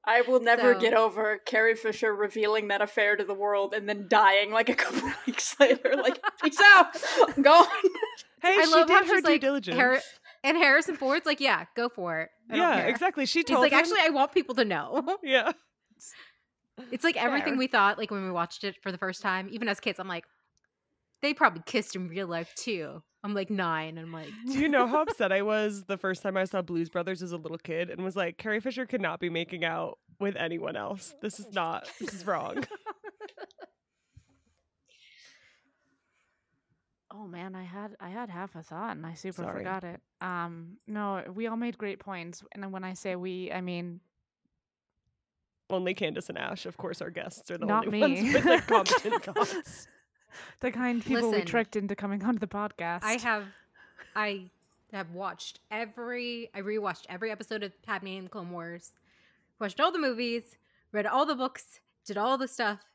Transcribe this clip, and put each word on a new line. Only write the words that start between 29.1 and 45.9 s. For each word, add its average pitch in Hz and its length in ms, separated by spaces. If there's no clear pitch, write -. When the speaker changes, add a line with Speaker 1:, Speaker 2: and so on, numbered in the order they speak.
Speaker 3:
be 175 100
making 170 360
out 165 320
with 202 180
anyone 165 380
else. - 460
This 214 180
is 208 120
not, 170 380
this 202 140
is 180 120
wrong." 190 440
Speaker 4:
<laughs> 415 60
Oh 214 100
man, 180 280
I 185 80
had, 202 380
I 175 80
had 226 200
half 185 260
a 165 80
thought 175 340
and 160 80
I 165 80
super 180 300
Speaker 3:
Sorry. - 160
Speaker 4:
forgot 185 260
it. 175 160
Um, 170 640
no, 202 380
we 226 140
all 226 80
made 233 220
great 202 220
points, 175 520
and 202 100
then 190 100
when 190 120
I 185 100
say 185 220
we, 180 380
I 185 80
mean 175 400
Speaker 3:
Only 185 240